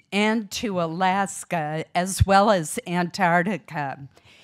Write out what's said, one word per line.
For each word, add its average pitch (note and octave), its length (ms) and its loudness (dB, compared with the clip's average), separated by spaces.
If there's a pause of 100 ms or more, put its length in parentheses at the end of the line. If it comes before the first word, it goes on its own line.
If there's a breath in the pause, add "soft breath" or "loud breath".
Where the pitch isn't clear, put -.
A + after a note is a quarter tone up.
(120)
and G#3+ 400 0
to G3 300 -4
Alaska, E3+ 1120 -2
as F3+ 320 0
well G3 240 6
as F3 380 0
Antarctica. E3+ 1200 -2 (360 soft breath)